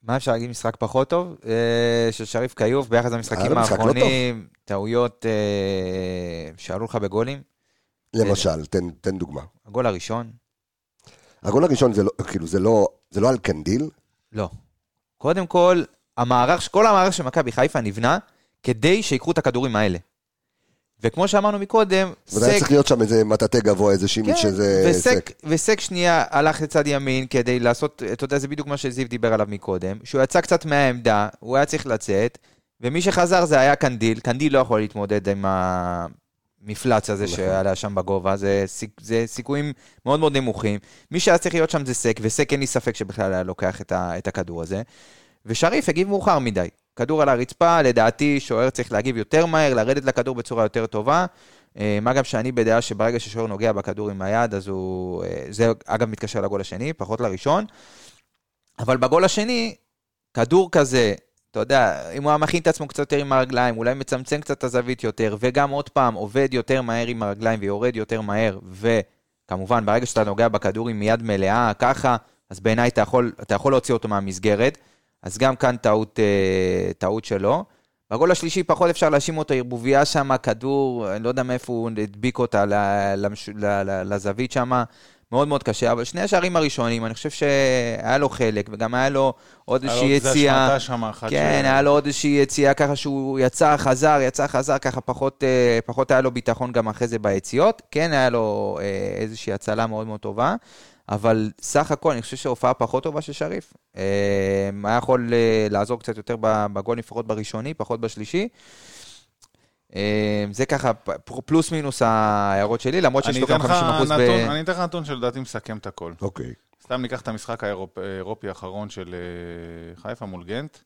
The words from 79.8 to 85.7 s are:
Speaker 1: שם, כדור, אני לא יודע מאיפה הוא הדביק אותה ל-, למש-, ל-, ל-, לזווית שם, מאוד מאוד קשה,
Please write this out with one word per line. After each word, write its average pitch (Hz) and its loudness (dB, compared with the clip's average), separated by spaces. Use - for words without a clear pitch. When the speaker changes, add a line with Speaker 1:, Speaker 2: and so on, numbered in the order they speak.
Speaker 1:
שם, 139 0
כדור, 123 -2
אני 110 -8
לא 120 0
יודע 127 -2
מאיפה 127 -4
הוא 117 -2
הדביק 107 -4
אותה 107 2
ל-, 101 0
למש-, 101 -6
ל-, 104 -4
ל-, 98 -2
לזווית 101 -4
שם, 123 0
מאוד 139 2
מאוד 143 -2
קשה, 117 0